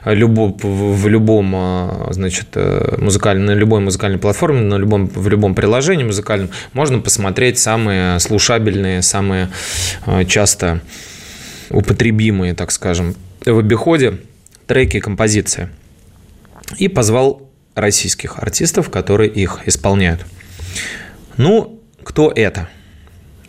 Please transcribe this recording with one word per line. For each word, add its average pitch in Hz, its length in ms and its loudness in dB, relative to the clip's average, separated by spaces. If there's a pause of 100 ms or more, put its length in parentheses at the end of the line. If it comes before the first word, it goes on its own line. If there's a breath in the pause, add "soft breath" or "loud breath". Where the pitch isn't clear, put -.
Любо-, 110 520 2
в, 101 460 0
в 104 60 4
любом, 107 460 4
э, 92 580 -2
значит, 92 420 -4
э, - 440 0
музыкаль-, 101 400 2
на 101 140 2
любой 104 280 4
музыкальной 98 380 -2
платформе, 123 420 0
на 101 160 2
любом, 101 320 2
в 98 200 -2
любом 104 260 2
приложении 131 500 2
музыкальном 101 460 -2 (220 loud breath)
можно 127 260 0
посмотреть 107 600 0
самые 98 640 0
слушабельные, 98 800 0
самые, 95 460 0 (580 loud breath)
э, 92 200 2
часто 92 540 0 (920 loud breath)
употребимые, 104 840 0
так 87 160 -6
скажем, 87 440 -2 (300)
в 113 140 2
обиходе 117 600 2 (480)
треки 123 320 2
и - 20 -6
композиции. 104 680 -2 (1080)
И 190 100 2
позвал 131 600 0 (240)
российских - 640 -2
артистов, - 520 -2
которые 101 400 2
их 95 360 -4
исполняют. 95 580 0 (1120 loud breath)
Ну, 190 460 2 (200)
кто - 320 2
это? 92 340 0 (800 soft breath)